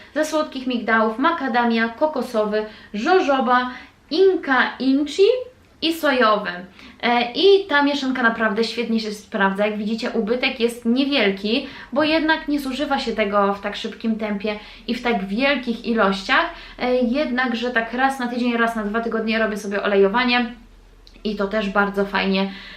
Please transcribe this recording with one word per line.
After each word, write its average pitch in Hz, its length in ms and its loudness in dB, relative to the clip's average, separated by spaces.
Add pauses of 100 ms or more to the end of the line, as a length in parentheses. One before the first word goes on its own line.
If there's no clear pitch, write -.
(140)
ze 302 100 0
słodkich 302 420 -4
migdałów, 226 520 0
makadamia, 240 720 0
kokosowy, 220 800 -2 (280)
żożoba, 254 760 2 (400)
inka 320 680 2
inchi 277 440 2 (600)
i 320 100 2
sojowy. 220 580 2 (520)
E, 240 300 0
i 392 340 4
ta 285 160 2
mieszanka 262 400 0
naprawdę 226 420 2
świetnie 226 360 -2
się 214 120 -4
sprawdza. 196 540 0
Jak 214 120 -4
widzicie, 226 320 -4
ubytek 233 500 -2
jest 233 240 -2
niewielki, 233 840 0 (260)
bo 285 120 2
jednak 311 440 0
nie 294 120 0
zużywa 269 380 -2
się 233 140 -4
tego 202 420 2
w 196 60 -8
tak 208 160 -8
szybkim 220 420 -4
tempie 208 400 -4 (280)
i 240 80 -2
w - 80 -6
tak 208 220 -2
wielkich 233 600 -2
ilościach. 226 680 0 (280)
E, 254 160 0
jednakże 247 760 0
tak 240 240 -2
raz 262 240 0
na 240 100 -4
tydzień, 240 280 0
raz 226 200 2
na 220 80 -2
dwa 208 160 -2
tygodnie 220 380 -2
robię 214 180 0
sobie 202 260 -4
olejowanie 233 680 2 (720)
i 208 120 -4
to 196 120 -2
też 202 220 -2
bardzo 202 340 0
fajnie 196 460 0 (260)